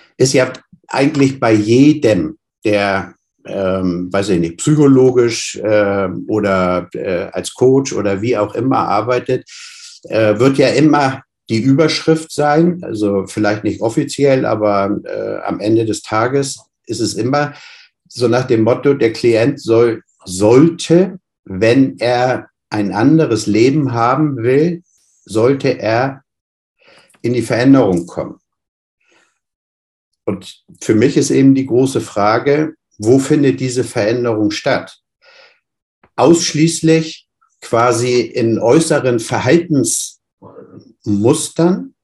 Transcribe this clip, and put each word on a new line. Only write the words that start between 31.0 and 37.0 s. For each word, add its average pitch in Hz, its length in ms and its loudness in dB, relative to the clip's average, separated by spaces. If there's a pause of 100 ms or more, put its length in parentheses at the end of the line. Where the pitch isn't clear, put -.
ist 139 140 0
eben 135 260 4
die 135 100 -2
große 131 340 0
Frage, 127 720 -2 (240)
wo 113 200 4
findet 135 400 0
diese 127 240 -4
Veränderung 113 680 -2
statt? - 480 -6 (1120)
Ausschließlich 160 1120 0 (340)